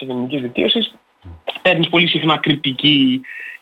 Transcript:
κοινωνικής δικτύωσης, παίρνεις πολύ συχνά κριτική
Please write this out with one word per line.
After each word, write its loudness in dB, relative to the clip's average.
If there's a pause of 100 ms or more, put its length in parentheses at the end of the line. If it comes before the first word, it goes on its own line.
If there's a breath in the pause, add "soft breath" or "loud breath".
κοινωνικής -6
δικτύωσης, -2 (680)
παίρνεις 2
πολύ 2
συχνά 2
κριτική 2 (420 loud breath)